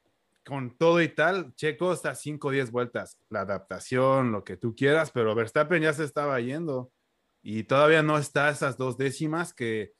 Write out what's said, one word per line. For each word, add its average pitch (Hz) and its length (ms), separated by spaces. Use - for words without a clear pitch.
con 127 320
todo 170 260
y 156 60
tal, 156 480
Checo 156 360
está 151 220
cinco 143 340
o - 40
diez 135 180
vueltas, 117 480
la 107 120
adaptación, 127 880
lo 101 120
que 92 120
tú 113 200
quieras, 147 360
pero 110 220
Verstappen 151 480
ya 156 100
se 151 120
estaba 143 360
yendo 131 520
y 107 220
todavía 151 380
no 151 140
está 147 320
esas 143 280
dos 127 200
décimas 156 560
que, 110 480